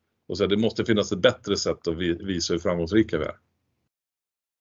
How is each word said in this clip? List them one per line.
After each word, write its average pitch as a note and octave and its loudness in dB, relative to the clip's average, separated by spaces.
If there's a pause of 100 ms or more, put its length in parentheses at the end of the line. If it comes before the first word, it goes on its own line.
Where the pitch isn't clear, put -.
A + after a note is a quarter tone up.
(280)
Och F2 -6
så G2 0
här, F#2 2
det G2+ 2
måste A2 0
finnas G#2 2
ett F#2+ -2
bättre G2+ 2
sätt E2+ -4
att D#2+ 0
vi, E2+ 0
visa F#2 -4
hur E2+ 0
framgångsrika F2+ 0
vi D2+ -2
är. - -8 (1200)